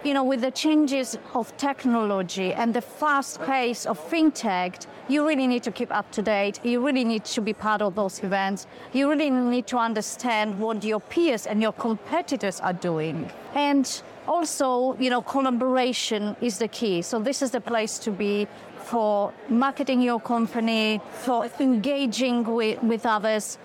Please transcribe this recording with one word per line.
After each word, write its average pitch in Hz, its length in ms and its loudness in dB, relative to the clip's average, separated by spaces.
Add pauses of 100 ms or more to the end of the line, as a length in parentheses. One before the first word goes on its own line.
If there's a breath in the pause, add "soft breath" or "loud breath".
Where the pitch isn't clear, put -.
You 285 100 0
know, 269 100 2
with 254 180 2
the 262 100 0
changes 277 640 2 (160)
of 226 240 -2
technology 208 960 0
and 233 200 0
the 233 80 0
fast - 600 -2
pace 247 440 0
of 226 140 -2 (100)
fintech, 214 760 2 (240 loud breath)
you 294 180 2
really 269 180 2
need 247 180 2
to 220 80 -4
keep 240 220 -6
up 202 180 -2
to 220 100 -4
date. 202 420 0
You 240 220 2
really 269 180 2
need 226 220 0
to - 160 -2
be 208 120 -2
part 214 280 0
of 196 140 0
those 196 280 -2
events. 196 420 -2 (280 loud breath)
You 277 160 4
really 302 200 2
need 247 380 2
to 247 100 -2
understand 220 840 0
what 220 240 -2
your 214 160 0
peers 285 480 0
and 214 140 2
your 220 120 2
competitors 226 880 -2
are 185 120 0
doing. 165 560 -2 (240)
And 285 480 2 (260)
also, 262 720 0
you 254 100 2
know, 247 120 2
collaboration 247 1200 0
is 233 180 -2
the 226 80 0
key. 196 340 0
So 226 180 -2
this 254 220 0
is 262 100 0
the 240 100 -2
place 226 380 -2
to 220 120 -4
be 202 360 0 (300 loud breath)
for 208 540 0 (180)
marketing 262 520 2
your 240 180 2
company, 226 800 0 (120)
for 240 360 -2 (120)
engaging 254 840 2
with, 226 380 0
with 226 240 2
others. 214 600 0